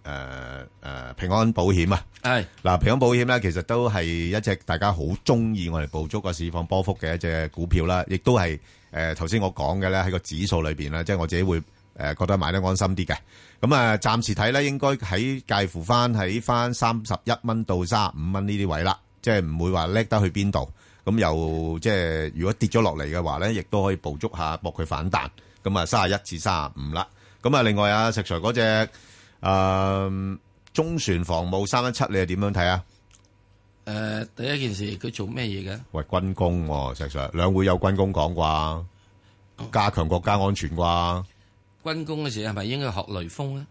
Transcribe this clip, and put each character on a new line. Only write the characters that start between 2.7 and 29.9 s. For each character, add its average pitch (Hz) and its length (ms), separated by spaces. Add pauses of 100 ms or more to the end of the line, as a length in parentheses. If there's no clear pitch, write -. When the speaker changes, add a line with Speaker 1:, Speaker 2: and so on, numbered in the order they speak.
Speaker 1:
平 - 160
安 135 60
保 127 100
險 120 160
呢， 123 140
其 98 120
實 85 120
都 120 260
係 101 140
一 85 380
隻 101 140 (100)
大 85 120
家 101 160
好 85 60 (260)
鍾 113 300
意 90 140
我 80 120
哋 73 60
捕 78 200
捉 101 140
個 92 100
市 85 200
況 85 160
波 95 160
幅 98 180
嘅 82 140
一 - 20
隻 82 320
股 85 160
票 85 200
啦， 90 220
亦 92 120
都 123 180
係， 82 220 (340)
誒， 80 220
頭 82 120
先 110 140
我 92 140
講 85 240
嘅 92 100
呢， 95 160
喺 95 60
個 90 80
指 82 260
數 87 160
裏 78 140
邊 73 160
呢， 80 120
即 101 100
係 95 40
我 85 80
自 82 100
己 87 60
會， 92 180 (380)
誒， 73 180
覺 - 120
得 98 100
買 85 140
得 95 120
安 92 140
心 95 180
啲 90 100
嘅。 73 120 (440)
噉 131 140
啊， 113 220
暫 110 280
時 104 100
睇 110 160
呢， 139 120
應 139 140
該 139 120
喺 127 580
介 101 240
乎 85 100
返 120 320
喺 104 280
返 120 320
三 117 320
十 104 80 (100)
一 117 80 (120)
蚊 113 200
到 90 220
三 104 200
十 90 40 (100)
五 82 140
蚊 98 140
呢 104 60
啲 101 140
位 78 160
啦， 95 160 (220)
即 120 100
係 104 140
唔 80 180
會 92 80
話 82 160
叻 107 160
得 107 160
去 98 100
邊 101 220
度。 73 180 (360)
噉 110 120
又， 80 640
即 110 100
係 80 460
如 82 100
果 104 80
跌 107 160
咗 117 120
落 92 140
嚟 73 140
嘅 85 140
話 73 140
呢， 98 160
亦 98 100
都 101 200
可 98 100
以 - 20
捕 73 220
捉 107 200
下， 80 200
搏 85 160
佢 82 120
反 78 240
彈。 71 160 (380)
噉 98 160
啊， 85 60
三 98 240
十 95 40
一 101 120
至 85 140
三 85 240 (120)
十 - 60
五 71 120
啦。 87 140 (340)
噉 135 140
啊， 135 60
另 107 140
外 101 140
啊， 107 220
石 110 100
Sir 90 180
嗰 104 140
隻， 110 360 (520)
誒， 95 960 (360)